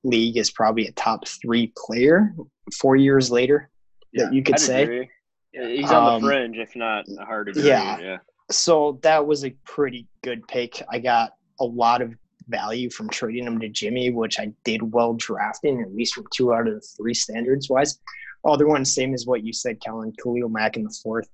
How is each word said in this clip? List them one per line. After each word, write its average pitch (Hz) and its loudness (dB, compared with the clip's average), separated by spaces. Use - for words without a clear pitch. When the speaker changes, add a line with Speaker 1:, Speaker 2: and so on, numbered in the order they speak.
Speaker 1:
league 117 2
is 107 0
probably 110 0
a - -12
top - -2
three 117 -2
player 165 4
four 135 4
years 135 6
later 127 2
that 127 2
Speaker 2:
Yeah, - -6
Speaker 1:
you 135 2
could 135 2
Speaker 3:
I'd - 2
Speaker 1:
say. 131 2
Speaker 3:
agree. 123 -2
He's 127 -4
on 117 6
Speaker 1:
Um, 110 -2
Speaker 3:
the 123 2
fringe, 120 -2
if 113 -12
not 110 -4
a 98 -16
hard 107 -6
agree, 98 -2
Speaker 1:
yeah. 104 2
Speaker 3:
yeah. 92 -10
Speaker 1:
So 147 2
that 156 4
was 143 0
a 131 -6
pretty 123 -4
good 120 -8
pick. 120 -6
I 117 -4
got 117 0
a 135 0
lot 120 2
of 117 -6
value 117 -6
from 110 -10
trading 120 -6
him 113 -4
to 113 -8
Jimmy, 123 -2
which 113 -2
I 107 -6
did 110 -4
well 117 2
drafting, 113 -4
at 98 -8
least 117 -2
from 110 -14
two 123 2
out 113 2
of 107 -2
the 107 -10
three 117 -4
standards 123 -2
wise. 139 2
Other 147 4
one, 147 2
same 131 0
as 117 -6
what 120 0
you 110 -8
said, 117 -6
Kellen, 110 -8
Khalil 120 -2
Mack 110 -2
in 110 -4
the 107 -8
fourth. 110 -6